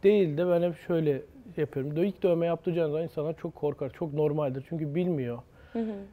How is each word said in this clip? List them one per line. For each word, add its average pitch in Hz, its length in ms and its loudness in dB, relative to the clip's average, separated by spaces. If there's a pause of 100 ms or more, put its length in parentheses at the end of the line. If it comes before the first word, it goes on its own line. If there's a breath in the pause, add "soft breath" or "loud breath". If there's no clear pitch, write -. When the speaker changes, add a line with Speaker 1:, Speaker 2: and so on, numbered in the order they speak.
Speaker 1:
değil 196 340 6
de 180 120 2
ben 170 120 4
hep 175 160 0
şöyle 156 440 0 (360)
yapıyorum. 143 380 -2
Dö-, 165 100 2
ilk 196 180 -4
dövme 170 220 4
yaptıracağın 170 420 0
zaman 151 160 -2
insanlar 160 340 -6
çok - 180 -10
korkar. 143 340 -4
Çok 151 240 -6
normaldir. 147 560 0
Çünkü 151 260 -4
bilmiyor. 143 440 -2 (340 loud breath)
Speaker 2:
Hı 226 60 -4
hı. 220 140 -4 (200)